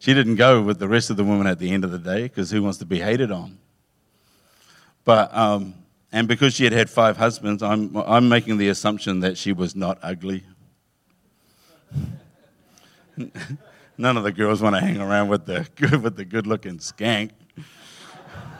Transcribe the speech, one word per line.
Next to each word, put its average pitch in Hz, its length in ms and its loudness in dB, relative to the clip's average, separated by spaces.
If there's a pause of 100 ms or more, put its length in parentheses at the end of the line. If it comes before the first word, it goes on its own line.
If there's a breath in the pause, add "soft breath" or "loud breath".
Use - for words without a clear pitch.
she 135 140 2
didn't 117 220 2
go 120 260 6
with 101 180 0
the 98 80 -2
rest 113 220 2
of 214 80 -4
the 208 60 2
women 202 240 2
at 90 120 0
the 90 120 -2
end 95 120 0
of 90 80 -4
the 90 80 -8
day 98 300 -4
'cause 92 220 -6
who 107 120 0
wants 98 160 -4
to 98 60 -14
be 87 140 -2
hated 110 320 0
on? 92 260 -10 (1500 soft breath)
But, 110 320 4
um, 104 380 0 (380)
and 113 160 0
because 123 260 2
she 135 120 -2
had 110 80 4
had 113 160 2
five 110 280 4
husbands, 110 460 -2
I'm, 104 320 -2
I'm 117 340 2
making 113 280 2
the 101 120 2
assumption 101 520 -2
that 92 160 -2
she 101 160 -4
was 90 220 -4
not 95 260 -4
ugly. 92 420 -8 (2750 soft breath)
<laughs> - 140 -10 (640 soft breath)
None 123 200 0
of 107 60 -4
the 101 80 -2
girls 104 300 0
wanna 101 200 2
hang 98 180 -2
around 101 300 0
with 101 160 0
the 95 260 -4
<laughs> - 40 -20
good, 143 260 0
with 110 140 -4
the 98 100 -12
good-looking 101 540 -6
skank. 107 520 -4 (1300 loud breath)